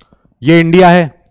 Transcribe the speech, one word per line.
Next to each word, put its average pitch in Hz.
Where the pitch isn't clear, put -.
ये 165
इंडिया 170
है, 170